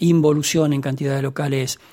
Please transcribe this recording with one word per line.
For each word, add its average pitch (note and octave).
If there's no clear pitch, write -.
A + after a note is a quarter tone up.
involución D3+
en C#3
cantidad C3+
de C3+
locales C3+